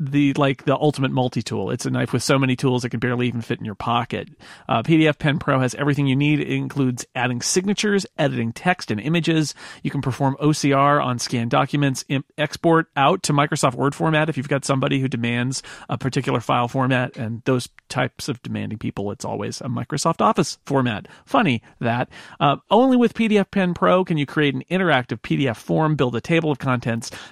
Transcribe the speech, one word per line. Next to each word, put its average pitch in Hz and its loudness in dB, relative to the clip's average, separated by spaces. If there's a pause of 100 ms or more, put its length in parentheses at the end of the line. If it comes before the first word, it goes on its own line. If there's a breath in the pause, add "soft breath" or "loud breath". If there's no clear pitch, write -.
the, 143 2
like, 135 0
the 135 2
ultimate 139 0
multi-tool. 120 -2
It's 123 -4
a 131 -2
knife 127 -2
with 120 0
so 135 4
many 131 2
tools 123 0
it 123 -2
can 120 -4
barely 123 0
even 120 -4
fit 117 -6
in - -10
your 104 -8
pocket. 120 -4 (400 loud breath)
Uh, 120 2
P 156 2
D 160 6
F 147 2
Pen 151 0
Pro 139 0
has 127 0
everything 143 0
you 131 2
need. 147 2
It 139 -6
includes 135 -2
adding 123 -2
signatures, 196 0 (140)
editing 127 0
text - -2
and 104 -2
images. 156 0 (300 loud breath)
You - -4
can 139 -2
perform 135 0
O 147 4
C 147 2
R 143 4
on 123 -2
scanned 120 -4
documents, 139 0
im-, 139 -2 (120)
export 160 2
out 147 2
to - 0
Microsoft 143 0
Word 135 0
format 156 0
if 156 -4
you've 127 -6
got 139 0
somebody 139 0
who 131 0
demands 120 -2 (260 loud breath)
a - -4
particular 131 -2
file 123 0
format. 127 0
And 113 -8
those 127 0 (200)
types - -4
of 123 -6
demanding 107 -6
people, 101 -6
it's - -12
always 107 -6
a - -10
Microsoft 120 -2
Office 208 0
format. 123 0 (200 loud breath)
Funny 175 2 (160 soft breath)
that. 120 0 (320 loud breath)
Uh, 143 2 (160)
only 254 6
with 240 4
P 226 2
D 208 4
F 190 0
Pen 185 0
Pro 180 4
can 175 -2
you 143 0
create 143 2
an 131 -8
interactive 151 0
P 165 -2
D 143 0
F 113 -2
form, 156 0
build 127 0
a 113 -4
table 160 0
of 139 -2
contents, 120 -2 (200 loud breath)